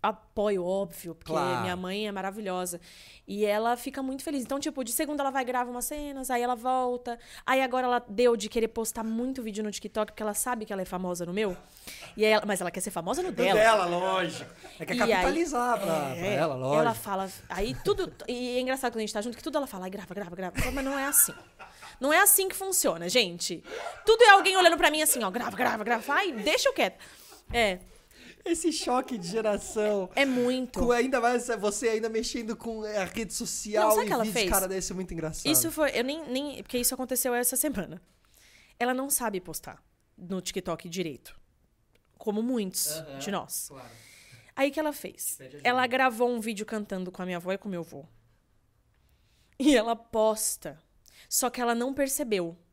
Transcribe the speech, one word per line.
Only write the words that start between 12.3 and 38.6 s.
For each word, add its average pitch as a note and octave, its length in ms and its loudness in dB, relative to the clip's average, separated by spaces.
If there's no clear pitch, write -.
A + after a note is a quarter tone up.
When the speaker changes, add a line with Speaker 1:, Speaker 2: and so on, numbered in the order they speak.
Speaker 1:
ela, G#3+ 160 4
mas G3+ 140 0
ela F3 100 -2
quer F3+ 120 -8
ser G3+ 100 -6
famosa G3 280 -4
no F#4 100 -4
Speaker 2:
No G#3 40 -8
Speaker 1:
dela. G#3+ 240 4
Speaker 2:
dela, G#3+ 280 6
lógico. F3+ 600 -2
É D#3+ 80 -8
que - 60 -4
é A#3+ 40 0
Speaker 1:
E A#3+ 60 2
aí, A3 80 4
Speaker 2:
capitalizar A#3+ 720 2
pra, D#3 340 0
Speaker 1:
é, E3+ 60 -8
Speaker 2:
pra F#3 80 -2
ela, E3 260 2
lógico. C3+ 280 2
Speaker 1:
ela A3+ 120 2
fala, F#3+ 340 -4
aí G#3 260 -2
tudo, G4 280 0
e B3 300 -2
é - 20 2
engraçado B3+ 320 -2
quando A3+ 60 -6
a - 20 -2
gente G#3+ 120 -4
tá G#3 100 -4
junto, A#3 140 -6
que - 60 -18
tudo D#4 160 -4
ela C#4 80 -2
fala, F#3 200 -10
"Ai, F#3+ 40 -6
grava, F#3 240 -12
grava, F3 220 -8
grava." F#3 180 -6
Mas C4+ 120 -4
não C4+ 120 -2
é C#4 100 -2
assim. - 280 2
Não C#4 120 2
é E4+ 80 8
assim G4 280 6
que F4+ 60 -6
funciona, G#3 540 -2
gente. F3 520 0
Tudo A4+ 180 8
é A#4 60 12
alguém F#4+ 280 8
olhando E4+ 200 8
pra E4 120 4
mim D4+ 140 2
assim, C4+ 220 0
ó, F#3+ 80 0
"Grava, A#3 240 -6
grava, A#3 260 0
grava." A#3 300 -2
Ai, F4+ 180 2
deixa D4 380 2
eu B4+ 40 2
quieto. G#3+ 300 0
É. G3+ 280 2
Speaker 2:
Esse E4+ 280 0
choque B3+ 460 -2
de E3+ 80 -8
geração. G#3 880 0
Speaker 1:
É C#4 100 4
muito. B3+ 540 0
Speaker 2:
Com, A#3+ 140 4
ainda B3 280 2
mais A#3+ 280 2
você G#3 300 0
ainda A3 200 0
mexendo A3+ 460 -4
com, A3 320 -8
é, G#3+ 120 -4
a F#3+ 60 0
rede A3 300 -6
social - 540 0
Speaker 1:
Não, - 20 6
sabe G#4+ 120 6
o - 20 0
Speaker 2:
e - 20 -2
Speaker 1:
que G4 60 0
ela B3 100 2
Speaker 2:
vídeos, G#3+ 180 0
Speaker 1:
fez? F#3 120 2
Speaker 2:
cara, F#3+ 160 2
deve F#3+ 140 -4
ser F#3+ 120 -6
muito F#3 180 -6
engraçado. D#3+ 380 -4
Speaker 1:
Isso D#4+ 220 4
foi, D4+ 260 2
eu A#3+ 60 0
nem, D4+ 240 -4
nem, C4+ 340 -4
porque - 160 -4
isso A#3+ 160 0
aconteceu B3+ 400 -2
essa B3 220 0
semana. G#3 440 -4